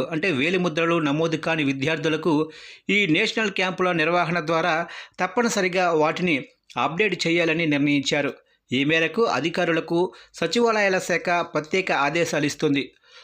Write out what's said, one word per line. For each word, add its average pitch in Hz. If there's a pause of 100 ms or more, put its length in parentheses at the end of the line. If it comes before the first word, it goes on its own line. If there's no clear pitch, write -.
(100)
అంటే 170
వేలిముద్రలు 170
నమోదు 156
కాని 160
విద్యార్థులకు 151 (560)
ఈ 196
నేషనల్ 202
క్యాంపుల 185
నిర్వహణ 170
ద్వారా 165 (440)
తప్పనిసరిగా 185
వాటిని 160 (400)
అప్‌డేట్ 170
చేయాలని 165
నిర్ణయించారు. 143 (380)
ఈ 123
మేరకు 160
అధికారులకు 165 (340)
సచివాలయాల 202
శాఖ 170 (120)
ప్రత్యేక 170
ఆదేశాలు 151
ఇస్తుంది. 139 (420)